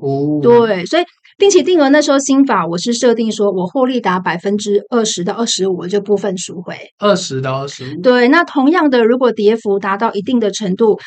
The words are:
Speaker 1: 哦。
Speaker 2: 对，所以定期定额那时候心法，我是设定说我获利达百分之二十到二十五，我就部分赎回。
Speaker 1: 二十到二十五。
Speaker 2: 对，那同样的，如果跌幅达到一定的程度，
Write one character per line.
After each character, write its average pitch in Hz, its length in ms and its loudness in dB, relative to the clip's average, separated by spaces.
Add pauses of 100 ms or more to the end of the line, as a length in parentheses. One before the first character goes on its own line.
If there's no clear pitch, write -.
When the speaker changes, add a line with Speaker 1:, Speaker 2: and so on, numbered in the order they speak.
Speaker 1:
哦。 143 420 -2
Speaker 2:
对， 226 440 4
所 330 120 0
以 349 40 2 (340)
定 403 120 4
期 359 140 4
定 349 180 2
额 269 60 4
那 302 140 4
时 294 100 0
候 277 80 2
心 269 240 2
法， 196 240 0
我 170 100 -4
是 240 160 -4
设 233 220 2
定 226 160 -2
说 202 180 0
我 185 160 -2
获 254 200 -2
利 254 160 -2
达 185 180 -2
百 175 180 -4
分 202 200 -2
之 202 320 -2
二 226 160 0
十 180 180 -4
到 196 120 -4
二 233 100 -4
十 190 240 -2
五， 180 80 -2
我 170 100 -8
就 196 140 -2
部 202 160 0
分 196 200 -6
赎 175 240 -12
回。 165 140 -12 (240)
Speaker 1:
二 202 160 2
十 135 240 -6
到 135 220 -4
二 143 80 -8
十 131 260 -14
五。 175 60 -10
Speaker 2:
对， 247 260 4
那 330 160 4
同 285 280 0
样 330 180 2
的， 240 160 2
如 247 120 2
果 247 140 2
跌 220 240 2
幅 202 240 -2
达 196 180 -4
到 220 160 -2
一 196 80 -6
定 247 180 -2
的 208 120 0
程 190 240 -4
度， 214 320 2